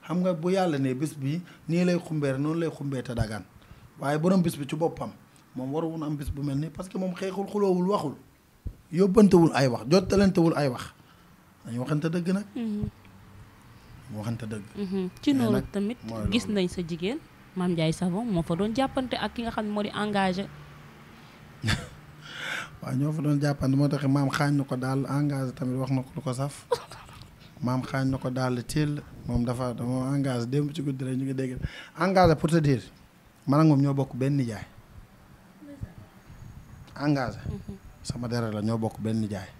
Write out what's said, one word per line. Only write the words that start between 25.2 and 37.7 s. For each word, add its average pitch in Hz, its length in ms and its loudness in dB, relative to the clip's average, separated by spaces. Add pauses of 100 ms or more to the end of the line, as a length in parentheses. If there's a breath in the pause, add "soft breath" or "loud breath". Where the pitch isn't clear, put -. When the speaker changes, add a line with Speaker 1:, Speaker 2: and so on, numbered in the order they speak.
Speaker 1:
tamit 127 240 -4
wax 131 120 -2
na 131 120 2
ko - 120 -12
lu 143 60 -6
ko 127 120 -2
saf. 139 360 -6
Speaker 2:
<laughs> - 960 -10
Speaker 1:
Maam 127 180 0
xaañ 135 300 0
na 131 60 0
ko 131 120 -4
daal 127 360 0
teel, 147 360 0 (240)
moom 120 200 2
dafa, 123 280 -2
dama 127 400 -2
engagé 135 320 0
démb 143 280 0
ci 160 100 -6
guddi 135 220 -4
rek 131 120 -2
ñu 135 60 -2
ngi 135 100 -4
dégg. 127 240 -4 (400 loud breath)
Engagé 180 380 6
pour 151 140 0
te 165 80 4
dire, 143 260 4 (640)
man 143 140 6
ak 160 60 8
moom 139 140 8
ñoo 139 120 4
bokk 139 220 0
benn 135 200 0
nijaay. 117 300 -2 (2250)
Engagé. 135 400 0 (100)
Speaker 2:
Mhm. 202 260 -10 (280)